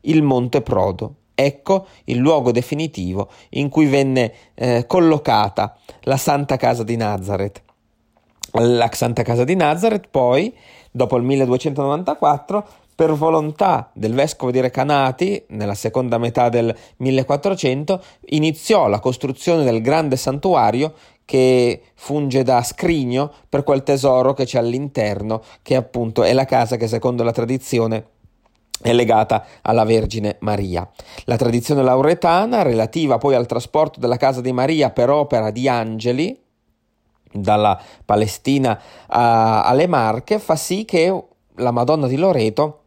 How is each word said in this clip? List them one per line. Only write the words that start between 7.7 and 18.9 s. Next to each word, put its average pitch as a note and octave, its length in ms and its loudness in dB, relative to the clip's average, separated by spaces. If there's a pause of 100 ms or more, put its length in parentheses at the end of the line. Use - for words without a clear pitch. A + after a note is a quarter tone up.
La A#2 360 4
Santa A#2+ 320 -2
Casa A#2+ 200 0
di E3 120 0
Nazareth F3+ 560 0
poi, C3+ 440 0 (360)
dopo B2 260 0
il A#2+ 60 0
milleduecentonovantaquattro, C#3+ 1400 -2 (260)
per D#3+ 200 2
volontà D#3 800 0
del G#2+ 200 -4
vescovo C3+ 380 -2
di B2+ 80 2
Recanati, C3+ 920 0
nella G#2 240 -6
seconda A#2 460 -2
metà A#2+ 300 0
del A#2 260 0 (220)
millequattrocento, C#3+ 1000 -2 (280)
iniziò D#3 600 2
la G#2 120 0